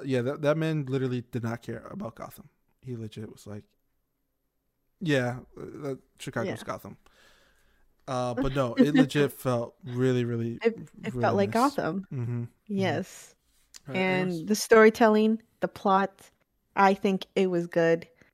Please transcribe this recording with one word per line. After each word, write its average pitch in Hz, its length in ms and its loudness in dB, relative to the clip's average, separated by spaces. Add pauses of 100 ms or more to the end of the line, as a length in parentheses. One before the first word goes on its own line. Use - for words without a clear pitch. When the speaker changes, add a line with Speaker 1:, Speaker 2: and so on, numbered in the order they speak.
Speaker 1:
yeah, 127 160 0
that, 143 180 -4
that 147 160 0
man 156 300 -4
literally 127 440 -4
did 117 120 -6
not 117 180 -6
care 117 300 -12
about 190 240 -12
Gotham. - 340 -18 (320)
He 123 160 -12
legit 110 340 -12
was - 160 -20
like, 104 180 -16 (1400)
"Yeah, 127 380 0 (200)
uh, - 40 -12 (180)
that 139 160 -8 (200)
Chicago's 143 420 -6
Speaker 2:
Yeah. - 40 -18
Speaker 1:
Gotham." - 320 -12 (1120)
Uh, 127 260 -4
but 135 220 -2
no, 131 220 0
it 147 180 4
Speaker 2:
<laughs> - 0 -
Speaker 1:
legit 143 380 4
felt 120 420 -4 (100)
really, 123 400 0
really, 117 400 -4
Speaker 2:
It, 226 140 0 (260)
it - 80 -8
Speaker 1:
really 127 80 -6
Speaker 2:
felt 190 160 2
like 202 160 0
Speaker 1:
nice. 269 240 2
Speaker 2:
Gotham. 190 340 -4
Speaker 1:
Mm-hmm, 131 120 -6
mm-hmm. 120 220 -4 (240)
Speaker 2:
Yes. 190 680 -4 (520)
Speaker 1:
All 139 60 -12
right, 185 80 -2
Speaker 2:
And 185 300 0
Speaker 1:
anyways. 170 160 -6
Speaker 2:
the 208 80 0
storytelling, 220 880 6 (180)
the 180 80 -2
plot, 190 640 0 (440)
I 196 200 6
think 196 320 0 (100)
it 190 140 2
was 170 160 0
good. 165 420 2 (260)